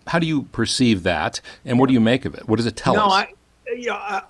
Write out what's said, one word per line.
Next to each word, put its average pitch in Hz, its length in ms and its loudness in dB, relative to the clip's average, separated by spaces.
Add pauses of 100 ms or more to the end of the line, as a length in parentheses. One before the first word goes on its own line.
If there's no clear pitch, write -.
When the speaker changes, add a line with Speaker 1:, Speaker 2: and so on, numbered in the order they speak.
Speaker 1:
how 170 120 0
do 165 80 0
you 151 240 -2
perceive 113 520 2
that? 85 360 -2 (240)
And 123 160 0
what 135 80 6
do 131 60 2
you 120 80 4
make 120 240 2
of - 100 -6
it? - 140 -14
What 110 80 2
does 113 80 -2
it 110 100 -4
tell - 200 0
Speaker 2:
No, 214 100 2
Speaker 1:
us? 190 80 4
Speaker 2:
I, - 600 -4
you 240 140 -8
know, 208 80 -4
I, 202 340 -8